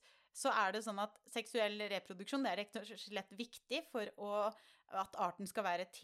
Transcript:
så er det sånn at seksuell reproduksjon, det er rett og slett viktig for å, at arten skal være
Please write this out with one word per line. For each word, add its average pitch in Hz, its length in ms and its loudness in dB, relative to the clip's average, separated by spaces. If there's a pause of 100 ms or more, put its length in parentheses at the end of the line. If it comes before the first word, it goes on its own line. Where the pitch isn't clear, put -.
(360)
så - 160 2
er 202 200 6
det 214 120 0
sånn 208 160 -2
at 208 140 0 (160)
seksuell 226 480 2 (140)
reproduksjon, 196 500 -2
det 233 100 2
er 180 120 0
rett 208 140 -10
og 208 80 -6 (120)
slett 196 320 -6
viktig 233 640 -4
for 226 120 -2 (140)
å, 208 340 2 (380)
at 190 260 -2
arten 190 300 0
skal 202 180 -2
være 180 220 2 (180)